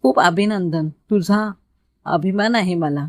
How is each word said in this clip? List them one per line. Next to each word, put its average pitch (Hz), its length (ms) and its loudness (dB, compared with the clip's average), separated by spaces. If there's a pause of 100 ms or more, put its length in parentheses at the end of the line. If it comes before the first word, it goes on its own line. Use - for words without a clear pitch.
खूप - 180 2
अभिनंदन. 175 680 0
तुझा 202 640 0 (540)
अभिमान 190 500 0
आहे 185 200 0
मला. 147 340 -2